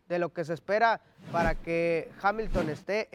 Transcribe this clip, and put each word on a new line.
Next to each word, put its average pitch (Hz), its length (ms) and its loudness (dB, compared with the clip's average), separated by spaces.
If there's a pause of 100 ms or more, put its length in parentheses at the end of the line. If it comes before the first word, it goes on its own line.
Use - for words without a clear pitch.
de 175 100 0
lo 170 140 -2
que 170 120 -4
se 156 100 -4
espera 214 460 2 (300)
para 165 240 2
que 170 560 0 (100)
Hamilton 196 500 0
esté 196 440 -4